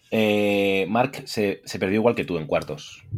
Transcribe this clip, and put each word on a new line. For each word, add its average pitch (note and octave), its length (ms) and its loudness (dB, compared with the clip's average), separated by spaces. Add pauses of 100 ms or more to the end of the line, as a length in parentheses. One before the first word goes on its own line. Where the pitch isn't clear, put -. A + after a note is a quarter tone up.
(100)
Eh, G2+ 800 2
Mark A#2+ 380 0
se, G2+ 380 -2
se - 140 -10
perdió G2 180 0
igual A2+ 180 4
que G2 100 -2
tú E2+ 140 -4
en D#2 80 -6
cuartos. D2+ 560 -4 (160)